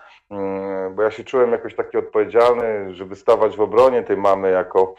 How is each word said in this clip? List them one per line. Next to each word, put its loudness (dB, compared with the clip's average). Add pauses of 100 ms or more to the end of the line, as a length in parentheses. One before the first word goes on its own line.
(300)
mm, -6
bo -2
ja 2
się -14
czułem 2
jakoś -6
taki -6
odpowiedzialny, 0
żeby -14
stawać 2
w -8
obronie 4
tej 0
mamy 2
jako, 0